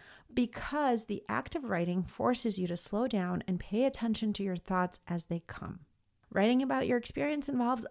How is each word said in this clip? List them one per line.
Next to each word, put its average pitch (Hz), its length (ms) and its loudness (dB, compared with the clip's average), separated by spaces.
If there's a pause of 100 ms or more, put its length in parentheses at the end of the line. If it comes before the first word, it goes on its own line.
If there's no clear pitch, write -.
(340)
because 247 760 0
the - 200 -6
act - 280 -4
of 285 100 -4
writing 175 360 0
forces 226 560 0
you 180 100 0
to 175 100 -2
slow 214 280 0
down 180 400 0
and 180 140 0
pay 220 240 0
attention 226 480 0
to 202 120 -4
your 185 120 0
thoughts 180 540 0
as 175 160 0
they 170 200 -2
come. - 360 -10 (500)
Writing 233 300 6
about 262 260 2
your 247 100 2
experience 285 500 -2
involves 247 440 0